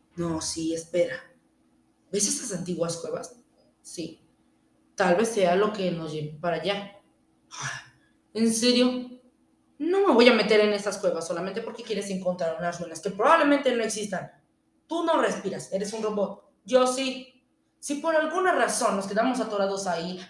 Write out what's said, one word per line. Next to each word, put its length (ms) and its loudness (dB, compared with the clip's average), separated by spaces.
No, 240 -4
sí, 320 -4
espera. 420 -2
¿Ves 160 0
esas 300 -4
antiguas 400 -4
cuevas? 400 -10
Sí. 400 -12
Tal 200 4
vez 140 2
sea 260 4
lo 160 4
que 200 -2
nos 200 -6
lleve 280 -8
para 180 -2
allá. 420 -6
¿En 200 2
serio? 600 2
No 280 2
me 60 6
voy 160 8
a 40 6
meter 280 4
en 100 4
esas 260 -4
cuevas 300 -2
solamente 340 -6
porque 220 -10
quieres 260 -6
encontrar 480 -2
unas 220 -4
ruinas 220 -10
que 80 -4
probablemente 680 4
no 80 0
existan. 480 -6
Tú 160 -4
no 180 2
respiras, 520 -4
eres 180 -4
un 120 -8
robot. 400 -4
Yo 240 4
sí. 420 -4
Si 160 -6
por 200 -2
alguna 380 2
razón 420 0
nos 120 -4
quedamos 340 0
atorados 460 -2
ahí, 420 -4